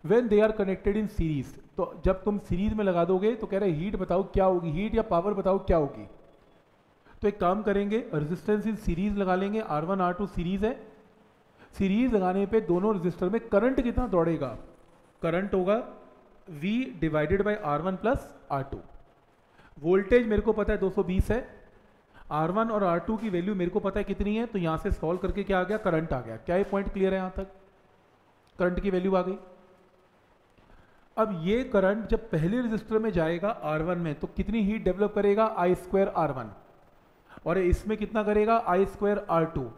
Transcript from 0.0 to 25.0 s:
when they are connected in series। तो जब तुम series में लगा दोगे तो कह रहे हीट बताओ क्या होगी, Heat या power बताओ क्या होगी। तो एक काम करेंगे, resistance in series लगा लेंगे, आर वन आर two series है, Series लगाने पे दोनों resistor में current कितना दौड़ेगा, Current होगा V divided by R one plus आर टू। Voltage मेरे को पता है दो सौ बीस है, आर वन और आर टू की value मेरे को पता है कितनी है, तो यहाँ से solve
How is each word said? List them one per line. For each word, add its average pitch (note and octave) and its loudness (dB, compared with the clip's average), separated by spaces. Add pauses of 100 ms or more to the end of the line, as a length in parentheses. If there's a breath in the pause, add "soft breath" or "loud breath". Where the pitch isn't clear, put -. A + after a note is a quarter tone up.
when A#3 4
they G#3 6
are G#3+ 4
connected G3 0
in G#3+ -2
series। D3+ -2 (220)
तो F3 -4 (120)
जब F#3+ 2
तुम G#3 0
series G3+ -2
में G#3+ 0
लगा E3+ 4
दोगे F#3+ 2
तो G#3+ -6
कह G3 -2
रहे G3+ 2
हीट E3+ -4
बताओ F#3 0 (100)
क्या F#3+ 4
होगी, F3 2
Heat G#3 -2
या A3 2
power G3 0
बताओ F#3+ 2
क्या F#3 4
होगी। C3+ -2 (1160 soft breath)
तो G#3 2
एक G3+ -2
काम F#3+ 2
करेंगे, G3+ 0 (160)
resistance F3 -2
in G#3+ -2
series F#3+ -2
लगा F#3 2
लेंगे, G3+ -2
आर D3+ -4
वन F#3+ -2
आर F3+ 2
two G3+ -4
series F#3+ -2
है, A#3+ 0 (1000 loud breath)
Series A3 2
लगाने F#3+ 2
पे A3 2
दोनों G3 2
resistor F3+ -2
में A3 -2
current B3 2
कितना A#3+ 0
दौड़ेगा, E3 0 (760)
Current F#3 -2
होगा F#3+ 2 (800)
V F3 -2 (280)
divided D#3 2
by G#3 0
R D3 -2
one F#3 -2
plus B3+ 0 (220)
आर C#3 -2
टू। - -10 (1000 soft breath)
Voltage G3 4
मेरे G#3+ 2
को A3 2
पता G#3+ 0
है G3+ 0
दो F#3+ 0
सौ F#3+ 0
बीस F#3 0
है, A3+ 2 (920 loud breath)
आर D#3 0
वन A3+ 0
और G#3 0
आर F3 2
टू A3 -4
की A3 -6
value F3+ -2
मेरे F3 -2
को G3+ -2
पता G3 -2
है G3+ -2
कितनी G3+ -2
है, A#3 -2
तो A3 -4
यहाँ D#3+ 0
से G3 -4
solve E3 -2